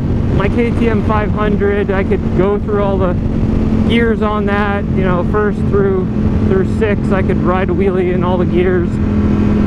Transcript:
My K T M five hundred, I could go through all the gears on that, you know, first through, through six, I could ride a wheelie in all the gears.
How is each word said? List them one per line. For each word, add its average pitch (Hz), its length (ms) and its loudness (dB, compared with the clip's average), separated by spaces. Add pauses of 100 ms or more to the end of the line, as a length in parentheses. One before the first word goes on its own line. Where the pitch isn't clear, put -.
(360)
My 190 120 0
K 233 220 0
T 226 180 0
M 214 160 0
five 214 260 0
hundred, 202 600 0
I 190 140 0
could 208 160 0 (160)
go 202 220 2
through 202 240 -2
all 196 160 0
the 180 160 0 (760)
gears 233 340 2
on 208 240 -2
that, 202 360 0 (140)
you 190 80 0
know, 180 260 0
first 208 280 0 (100)
through, 190 380 2 (420)
through 190 180 2 (120)
six, 208 340 0
I 190 100 0
could 202 160 0
ride 185 300 0
a 175 40 -2
wheelie 180 420 0
in 180 100 0
all 180 140 0
the 175 80 0
gears. 180 420 0 (800)